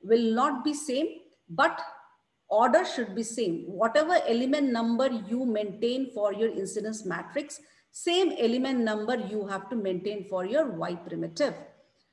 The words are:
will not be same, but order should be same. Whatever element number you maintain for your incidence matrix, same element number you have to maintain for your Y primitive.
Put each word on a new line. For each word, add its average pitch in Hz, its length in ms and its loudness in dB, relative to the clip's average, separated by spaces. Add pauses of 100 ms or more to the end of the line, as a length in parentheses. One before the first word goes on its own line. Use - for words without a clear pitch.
will 226 320 4
not 262 280 2
be 294 100 0
same, 285 340 -2 (420)
but 175 320 0 (680)
order 247 360 6
should 214 300 -4
be 226 80 -2
same. 202 440 -4
Whatever 294 600 4
element 262 440 2
number 233 360 2
you 240 380 -2
maintain 233 680 -2
for 208 200 0
your 220 160 0
incidence 208 560 -6
matrix, 180 540 -6 (320)
same 349 460 2
element 254 420 2
number 220 360 0
you 202 320 -4
have 190 220 -6
to 254 60 -4
maintain 190 520 -2
for 185 180 -2
your 269 260 2
Y 175 240 -4
primitive. 170 600 -2 (580)